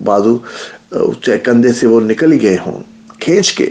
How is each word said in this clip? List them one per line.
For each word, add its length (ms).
بازو، 340
آ، 40
چاہے 180
کندھے 340
سے 140
وہ 140
نکل 300
ہی 100
گئے 240
ہوں، 180
کھینچ 340
کے 180